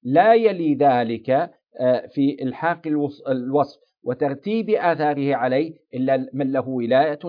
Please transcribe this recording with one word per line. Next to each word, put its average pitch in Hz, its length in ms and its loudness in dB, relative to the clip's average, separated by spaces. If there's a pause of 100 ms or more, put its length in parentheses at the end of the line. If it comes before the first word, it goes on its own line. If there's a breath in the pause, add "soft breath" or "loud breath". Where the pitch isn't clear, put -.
لا 170 300 4
يلي 185 420 2
ذلك، 120 540 2
آه، 127 800 -2
في 143 340 -2
إلحاق 160 460 -4
الوص-، 143 420 -4
الوصف 131 500 -2 (240)
وترتيب 147 680 -4
آثاره 147 640 0
عليه 131 380 -2 (200)
إلا 131 400 -2
من 135 180 -4
له 131 180 -2
ولاية 131 600 0